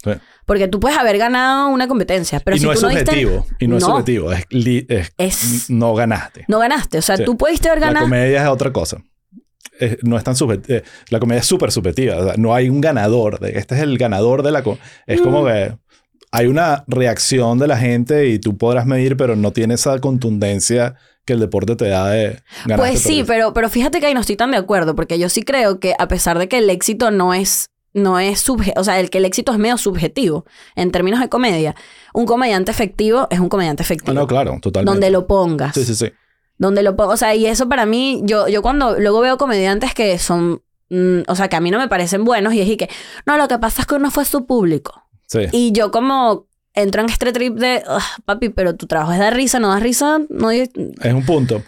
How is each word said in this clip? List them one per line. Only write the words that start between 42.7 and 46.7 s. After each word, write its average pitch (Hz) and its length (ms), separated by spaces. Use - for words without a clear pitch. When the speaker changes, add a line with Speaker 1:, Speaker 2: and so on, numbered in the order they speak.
Speaker 2:
que, 175 120
"No, 294 120
lo 285 100
que 247 120
pasa 226 240
es - 40
que 285 100
no 277 140
fue 285 140
su 269 200
público". 175 580
Speaker 1:
Sí. 113 120
Speaker 2:
Y 240 200
yo 208 180
como 240 580